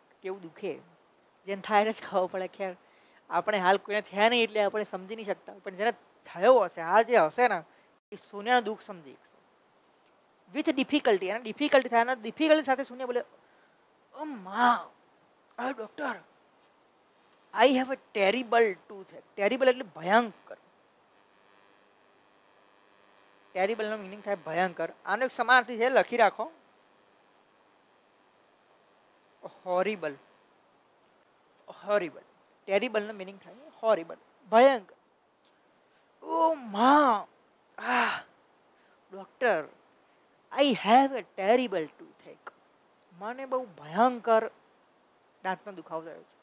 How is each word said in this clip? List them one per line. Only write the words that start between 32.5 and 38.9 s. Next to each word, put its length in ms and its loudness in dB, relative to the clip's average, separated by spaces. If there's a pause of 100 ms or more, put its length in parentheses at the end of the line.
ટેરિબલનો 480 -2
મીનિંગ 280 -16
થાય 140 -20 (280)
હોરિબલ, 340 0 (360)
ભયંકર. 420 4 (1300)
"ઓ 280 0
મા, 720 2 (520)
આ 400 -2 (920)